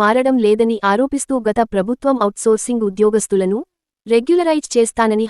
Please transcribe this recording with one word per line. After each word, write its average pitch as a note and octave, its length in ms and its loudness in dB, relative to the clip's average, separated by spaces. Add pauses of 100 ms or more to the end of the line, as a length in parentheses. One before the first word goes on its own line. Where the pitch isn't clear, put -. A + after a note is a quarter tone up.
మారడం B3+ 340 2 (100)
లేదని A3 320 2 (140)
ఆరోపిస్తూ C4 440 -2 (120)
గత G#3+ 120 0 (140)
ప్రభుత్వం A#3+ 420 -2 (120)
ఔట్సోర్సింగ్ A3 640 -2
ఉద్యోగస్తులను G3+ 680 0 (540)
రెగ్యులరైజ్ D#4+ 600 0
చేస్తానని A3+ 540 0